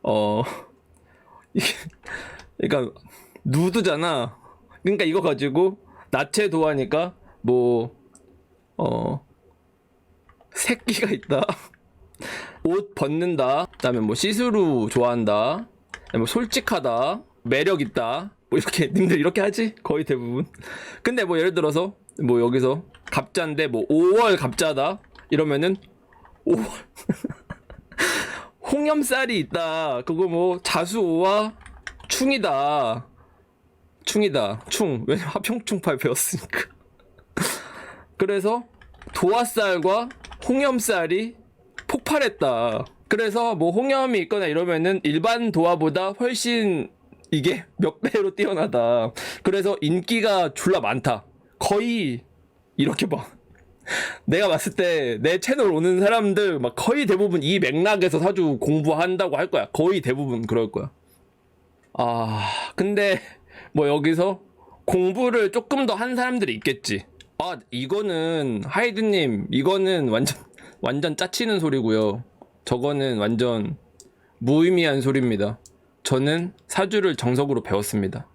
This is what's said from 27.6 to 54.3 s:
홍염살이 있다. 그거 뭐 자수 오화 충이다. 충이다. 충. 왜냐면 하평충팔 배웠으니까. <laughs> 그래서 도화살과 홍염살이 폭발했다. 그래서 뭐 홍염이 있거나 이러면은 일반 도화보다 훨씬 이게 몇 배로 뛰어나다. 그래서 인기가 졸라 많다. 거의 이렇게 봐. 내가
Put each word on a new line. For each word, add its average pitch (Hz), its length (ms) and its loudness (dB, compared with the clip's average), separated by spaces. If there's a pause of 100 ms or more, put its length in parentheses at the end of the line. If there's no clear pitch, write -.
홍염살이 269 680 2
있다. 156 680 -2
그거 170 220 0
뭐 175 360 0
자수 180 380 -2
오화 190 520 2 (540)
충이다. 143 1000 0 (960)
충이다. 135 640 0
충. 143 380 -2
왜냐면 165 240 -2
하평충팔 202 640 -4
배웠으니까. - 640 -4 (760)
<laughs> - 840 -8
그래서 202 460 0 (500)
도화살과 208 960 2 (380)
홍염살이 226 880 0 (520)
폭발했다. 135 1000 0 (220)
그래서 226 480 0
뭐 165 160 2
홍염이 254 500 0
있거나 190 260 -2
이러면은 170 560 0
일반 170 480 0
도화보다 170 600 2
훨씬 226 800 0 (420)
이게 165 340 0 (120)
몇 - 240 0
배로 202 340 0
뛰어나다. 120 760 0 (320)
그래서 196 380 2
인기가 185 720 2
졸라 - 260 2
많다. 117 460 -2 (340)
거의 208 640 0 (540)
이렇게 147 300 2
봐. 156 180 -4 (1000)
내가 196 220 2